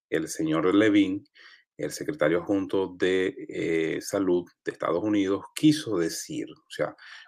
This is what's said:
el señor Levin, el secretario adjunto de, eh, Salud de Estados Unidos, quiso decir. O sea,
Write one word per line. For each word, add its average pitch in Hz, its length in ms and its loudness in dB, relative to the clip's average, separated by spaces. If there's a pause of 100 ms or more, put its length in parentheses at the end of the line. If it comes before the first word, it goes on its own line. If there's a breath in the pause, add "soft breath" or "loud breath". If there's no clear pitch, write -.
el 80 200 -2
señor 80 460 0
Levin, 101 480 4 (540 soft breath)
el 73 140 -6
secretario 76 500 -2
adjunto 95 560 -2
de, 92 380 0 (140)
eh, 82 520 -2
Salud 92 440 0 (200)
de - 80 -4
Estados 87 300 -2
Unidos, 101 420 0 (100)
quiso 147 420 2
decir. 82 540 -4
O - 200 -20
sea, - 240 -4 (320 loud breath)